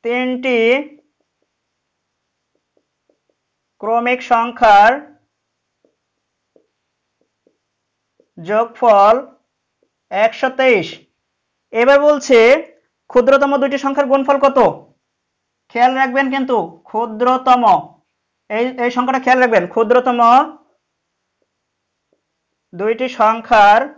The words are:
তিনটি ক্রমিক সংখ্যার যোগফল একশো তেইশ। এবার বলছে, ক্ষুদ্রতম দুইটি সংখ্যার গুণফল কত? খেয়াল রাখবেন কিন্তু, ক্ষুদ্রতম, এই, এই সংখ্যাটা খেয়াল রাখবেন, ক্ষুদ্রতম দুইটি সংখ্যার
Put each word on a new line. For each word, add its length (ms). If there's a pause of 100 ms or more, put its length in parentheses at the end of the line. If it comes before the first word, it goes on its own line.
তিনটি 520 (3250)
ক্রমিক 380 (120)
সংখ্যার 600 (3500)
যোগফল 800 (960)
একশো 380 (100)
তেইশ। 280 (880)
এবার 240 (100)
বলছে, 300 (720)
ক্ষুদ্রতম 420 (100)
দুইটি 220
সংখ্যার 280
গুণফল 340
কত? 120 (1120)
খেয়াল 280
রাখবেন 340
কিন্তু, 240 (320)
ক্ষুদ্রতম, 720 (840)
এই, 160 (180)
এই 120
সংখ্যাটা 280
খেয়াল 180
রাখবেন, 220 (100)
ক্ষুদ্রতম 460 (2500)
দুইটি 340 (120)
সংখ্যার 600 (160)